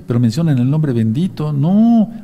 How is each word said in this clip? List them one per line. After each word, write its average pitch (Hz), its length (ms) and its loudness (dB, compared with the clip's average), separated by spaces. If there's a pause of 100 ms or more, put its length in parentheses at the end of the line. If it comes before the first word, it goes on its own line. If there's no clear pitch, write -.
pero 120 140 0
mencionan 139 380 0
el 123 120 0
nombre 147 220 0
bendito. 135 600 -2
No, 202 600 2 (120)